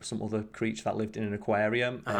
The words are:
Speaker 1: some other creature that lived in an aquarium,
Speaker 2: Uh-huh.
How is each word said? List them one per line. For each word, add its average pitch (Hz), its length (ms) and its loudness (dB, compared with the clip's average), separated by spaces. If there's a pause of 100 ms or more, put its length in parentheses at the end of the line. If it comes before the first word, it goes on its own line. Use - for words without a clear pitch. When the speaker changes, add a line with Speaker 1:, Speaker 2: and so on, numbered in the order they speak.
Speaker 1:
some - 200 -6
other 107 220 -2
creature 110 420 -4
that 104 120 0
lived 107 200 -2
in 110 60 -2
an 104 100 0
aquarium, 110 720 2
Speaker 2:
Uh-huh. 113 140 2